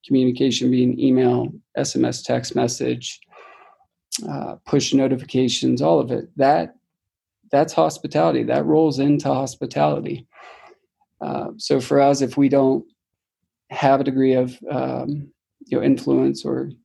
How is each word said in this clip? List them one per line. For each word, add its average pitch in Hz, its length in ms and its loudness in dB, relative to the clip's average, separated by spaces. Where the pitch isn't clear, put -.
communication 127 640 2
being 123 280 2
email, 127 520 2
S 135 200 -4
M 127 100 2
S, 123 180 -6
text 123 320 -4
message, 127 640 -4
uh, - 280 -8
push 139 280 0
notifications, 131 920 0
all 160 160 4
of 127 120 -4
it. 113 260 -6
That, 151 380 2
that's 151 220 2
hospitality. 151 680 0
That 127 220 0
rolls 156 320 2
into 139 340 0
hospitality. 139 920 -4
Uh, - 360 -6
so 139 220 0
for 139 220 2
us, 139 200 4
if 131 160 -2
we 139 120 4
don't 135 340 2
have 139 320 2
a - 20 -2
degree 131 300 2
of, 127 240 0
um, 131 600 -6
you 131 100 -2
know, - 60 -2
influence 135 600 0
or 131 280 -4